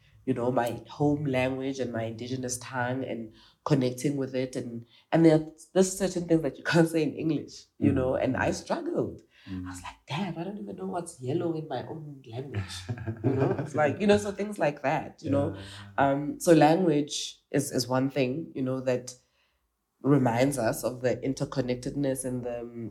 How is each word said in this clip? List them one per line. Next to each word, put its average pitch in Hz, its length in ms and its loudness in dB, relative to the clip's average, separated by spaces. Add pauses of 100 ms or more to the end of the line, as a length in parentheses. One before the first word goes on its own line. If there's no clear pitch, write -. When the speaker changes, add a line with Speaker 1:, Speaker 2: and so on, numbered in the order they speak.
(260)
Speaker 1:
you 131 80 2
know, 120 180 -2
my 120 360 0
home 147 380 0
language 131 540 0
and 120 120 -4
my 113 120 -4
indigenous 123 560 -6
tongue 127 440 -4
and 113 300 -8 (320)
connecting 131 500 2
with 131 180 -2
it. 131 220 -2
And, 117 300 -8 (260)
and 165 140 6
there 160 140 10
are, 156 60 -4 (280)
there's 185 240 2
certain 180 300 -2
things 165 160 4
that 131 140 -4
you - 60 -16
<laughs> - 80 -2
can't 165 160 8
say 160 160 0
in 139 120 -2
English, - 500 -4 (140)
you 143 120 6
Speaker 2:
Mm. 131 40 4
Speaker 1:
know, 131 200 2
and - 220 0
I 135 120 2
Speaker 2:
Mm. 190 40 0
Speaker 1:
struggled. 294 680 -4 (300)
Speaker 2:
Mm. 90 160 -8
Speaker 1:
I - 40 -10
was 90 120 -14
like, - 140 -14 (100)
"Damn, 160 300 -4
I 165 80 -6
don't 202 120 -8
even 196 200 -10
know 190 80 -8
what's 180 340 -8
yellow 165 340 -2
in 156 140 -6
my 123 180 -6
own 147 360 -12 (100)
language." 113 440 -8 (120)
Speaker 2:
<laughs> - 380 -4
Speaker 1:
You 127 140 2
know, - 200 4
it's - 160 -4
like, 151 240 2
you 208 80 2
know, 208 100 8
so 208 140 -2
things 202 260 -6
like 147 260 0
that, 135 380 -2
you 147 100 -2
know. 143 180 2
Speaker 2:
Yeah, - 100 -8
yeah, - 20 -12 (360)
yeah. 139 140 6
Speaker 1:
Um, 143 280 -2
so 175 140 8
language 151 880 4 (100)
is, 143 220 0
is 120 160 0
one 131 200 2
thing, 139 460 -2
you 143 60 -4
know, 131 180 -2
that – 127 340 -2 (880)
reminds 131 560 4
us 120 260 0
of 123 180 -4
the 123 160 2
interconnectedness 131 1080 -2
and 123 200 -4
the, 120 160 -6
um, 117 300 -10